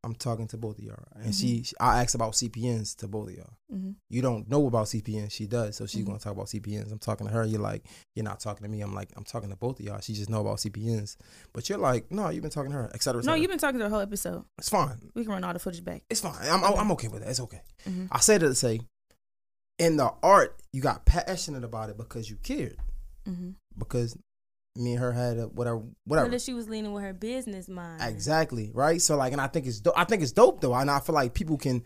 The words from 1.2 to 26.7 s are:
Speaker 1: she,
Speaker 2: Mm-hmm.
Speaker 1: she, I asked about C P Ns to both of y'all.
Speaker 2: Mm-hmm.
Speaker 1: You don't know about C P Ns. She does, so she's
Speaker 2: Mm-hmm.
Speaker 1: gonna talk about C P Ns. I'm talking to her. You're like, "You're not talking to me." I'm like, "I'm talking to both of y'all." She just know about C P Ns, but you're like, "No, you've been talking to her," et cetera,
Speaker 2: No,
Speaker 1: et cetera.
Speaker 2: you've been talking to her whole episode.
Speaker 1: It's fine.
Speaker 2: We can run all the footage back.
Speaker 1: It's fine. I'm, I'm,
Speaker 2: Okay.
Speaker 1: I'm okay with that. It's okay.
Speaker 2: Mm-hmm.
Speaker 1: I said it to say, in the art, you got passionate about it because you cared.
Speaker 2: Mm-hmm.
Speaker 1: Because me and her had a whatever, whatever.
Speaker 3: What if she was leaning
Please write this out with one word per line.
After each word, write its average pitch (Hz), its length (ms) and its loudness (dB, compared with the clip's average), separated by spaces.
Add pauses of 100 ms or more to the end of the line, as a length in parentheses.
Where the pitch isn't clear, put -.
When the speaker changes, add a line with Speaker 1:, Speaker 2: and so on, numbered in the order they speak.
Speaker 1:
she, 101 220 2
Speaker 2:
Mm-hmm. 113 80 -2
Speaker 1:
she, - 160 -8
I 123 240 6
asked 120 100 2
about 113 220 0
C 120 120 2
P 117 220 -2
Ns 110 280 -2
to 107 100 -10
both 107 220 -6
of 90 60 -14
y'all. 87 180 -18 (200)
Speaker 2:
Mm-hmm. 190 160 -6 (220)
Speaker 1:
You 120 100 0
don't 113 260 0
know 143 200 4
about 110 200 2
C 110 140 -2
P 107 180 -4
Ns. 104 140 -6
She 107 140 -6
does, 110 280 -2
so 107 120 -8
she's - 140 -4
Speaker 2:
Mm-hmm. 98 100 -4
Speaker 1:
gonna 104 80 -8
talk 104 140 -8
about 98 140 -8
C 110 120 -8
P 104 180 -6
Ns. 107 140 -8
I'm 107 80 -8
talking 107 260 -4
to 104 80 -4
her. 113 100 2
You're 110 160 0
like, 104 240 -4 (320)
"You're 110 80 -4
not 98 160 -6
talking 104 260 -8
to 104 40 -8
me." 107 120 -6
I'm 101 120 -6
like, 98 240 -8
"I'm 101 60 -14
talking 104 260 -8
to 98 60 -10
both 127 240 -6
of 110 80 -12
y'all." 104 120 -8
She 107 140 -8
just 104 160 -6
know 110 120 0
about 104 180 -2
C 104 100 -4
P 107 260 -2
Ns, 104 220 -6 (360)
but 120 140 -8
you're 196 120 -2
like, 127 320 0
"No, 190 180 -2
you've - 140 -6
been 151 80 -6
talking 139 180 -4
to 143 80 -4
her," 117 160 -6
et - 80 -6
cetera, 120 220 0
Speaker 2:
No, 285 80 2
Speaker 1:
et - 0 -
cetera. 320 80 4
Speaker 2:
you've 359 100 2
been 359 80 -2
talking 269 220 0
to 214 60 0
her 208 40 0
whole 214 100 0
episode. 196 460 -6 (140)
Speaker 1:
It's - 100 -6
fine. 139 300 2 (160)
Speaker 2:
We 233 80 -4
can 214 80 -4
run 185 120 -4
all 180 100 -4
the 175 40 -6
footage 175 260 -8
back. 175 240 -10
Speaker 1:
It's 226 140 -2
fine. 165 220 -6
I'm, 175 200 4
I'm, 202 100 6
Speaker 2:
Okay. 202 80 4
Speaker 1:
I'm 208 100 4
okay 117 160 0
with 107 160 -8
that. - 80 -6
It's - 80 -2
okay. 110 220 -10 (280)
Speaker 2:
Mm-hmm. 185 220 -6
Speaker 1:
I - 80 0
said 208 240 8
it 147 60 6
to 139 40 2
say, 117 280 2 (1000)
in 160 180 4
the 127 240 4
art, 190 340 8 (160)
you 131 120 -4
got 120 220 0
passionate 165 580 2
about 110 260 -8
it 104 80 -12
because 113 320 -10
you 110 140 -10
cared. 247 340 -4 (500)
Speaker 2:
Mm-hmm. 180 220 -6 (260)
Speaker 1:
Because 117 400 -4 (600)
me 120 160 -2
and 120 80 -2
her 123 120 0
had 120 260 0
a 113 100 -4
whatever, 117 340 -2 (240)
whatever. 160 220 4
Speaker 3:
What 240 80 0
if 240 60 -2
she 254 120 -6
was 233 160 -6
leaning 214 220 -6